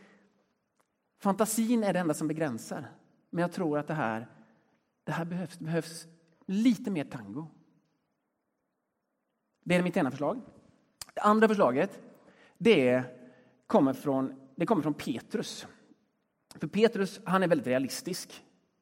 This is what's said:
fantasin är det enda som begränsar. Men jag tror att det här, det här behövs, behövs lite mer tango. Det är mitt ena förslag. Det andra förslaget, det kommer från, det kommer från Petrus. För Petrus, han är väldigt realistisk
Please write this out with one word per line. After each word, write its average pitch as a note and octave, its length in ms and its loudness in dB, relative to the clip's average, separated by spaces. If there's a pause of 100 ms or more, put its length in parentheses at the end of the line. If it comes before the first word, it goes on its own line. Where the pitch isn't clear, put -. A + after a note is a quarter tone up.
(1200)
fantasin G#3+ 640 2
är F#3+ 80 2
det F3+ 60 0
enda D#3+ 160 0
som D#3 140 -2
begränsar. D3+ 560 -6 (460)
Men E3+ 120 -2
jag F3 100 -2
tror D3+ 260 -2
att D3 80 -6
det D#3+ 80 -4
här, A2+ 320 -2 (800)
det D#3 80 -6
här E3 120 -4
behövs, F3 340 -8
behövs E3 500 -6 (380)
lite G#3+ 440 2
mer D3+ 140 -4
tango. A#2+ 420 -12 (2250)
Det F3 100 2
är F3+ 80 4
mitt F3+ 140 -2
ena C#3+ 140 2
förslag. C#3+ 300 -2 (760)
Det - 60 -8
andra G#3+ 280 6
förslaget, F3+ 520 2 (580)
det B2+ 440 6 (640)
kommer C#3 260 4
från, C3+ 420 -2 (200)
det E3+ 120 -4
kommer D#3 160 2
från D3+ 120 -2
Petrus. - 720 -8 (880)
För - 120 -8
Petrus, G3+ 580 0
han F#3 180 2
är F3 60 4
väldigt D#3+ 180 2
realistisk - 760 -4 (380)